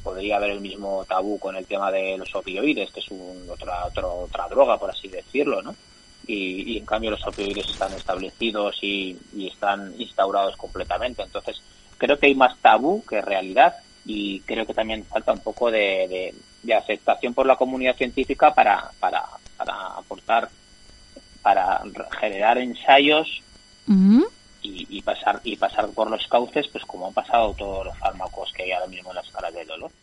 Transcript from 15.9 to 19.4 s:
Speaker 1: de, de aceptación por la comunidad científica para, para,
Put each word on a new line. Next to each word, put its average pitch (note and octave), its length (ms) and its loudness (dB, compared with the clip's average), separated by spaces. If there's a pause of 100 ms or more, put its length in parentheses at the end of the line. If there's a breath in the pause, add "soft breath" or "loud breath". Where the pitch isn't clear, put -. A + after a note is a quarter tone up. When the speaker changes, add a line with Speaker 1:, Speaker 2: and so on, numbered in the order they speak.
Speaker 1:
de, F#2 280 -6 (280)
de A#2 100 0
aceptación A2 600 0
por C3+ 120 2
la C3 100 8
comunidad B2+ 400 0
científica C3 580 2
para, G#2+ 460 4
para, F2 240 -2 (340)